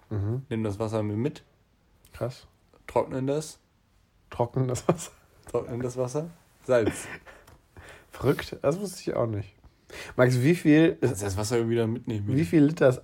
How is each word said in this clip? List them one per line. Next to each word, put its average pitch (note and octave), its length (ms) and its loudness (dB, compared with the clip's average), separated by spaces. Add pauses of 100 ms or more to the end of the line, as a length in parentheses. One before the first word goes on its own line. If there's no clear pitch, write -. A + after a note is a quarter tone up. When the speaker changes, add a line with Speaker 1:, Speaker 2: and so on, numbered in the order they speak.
(100)
Speaker 1:
Mhm. A2 380 -2
Speaker 2:
nehmen A2+ 160 -2
das G#2 140 -4
Wasser A2 240 -2
mit, G#2+ 400 -4 (680)
Speaker 1:
Krass. - 340 -10 (400)
Speaker 2:
trocknen C3 400 -2
das. D3 320 -4 (720)
Speaker 1:
Trocknen C3 380 -2
das B2+ 200 -4
Wasser? E3+ 240 0 (380)
Speaker 2:
Trocknen A#2+ 300 -4
das B2 160 -6
Wasser. C3 340 -4 (340)
Salz. A2+ 420 2 (500)
Speaker 1:
<laughs> - 540 -20
Verrückt. - 520 -2
Das D3+ 180 0
wusste F#3+ 200 -10
ich - 160 -6
auch A#2+ 100 0
nicht. G2+ 280 -6 (600)
Max, B2+ 240 4
wie D3+ 160 4
viel D#3+ 440 6
Speaker 2:
Kannst A#2 220 0
du - 40 -6
das F#2+ 100 -4
Wasser G#2+ 220 -2
irgendwie A#2 180 2
da A#2 100 2
mitnehmen, A2+ 400 -4
Speaker 1:
wie B2 60 -2
Speaker 2:
bitte? C#3+ 140 2
Speaker 1:
viel D#3 180 6
Liter D3+ 240 4
ist B2+ 160 2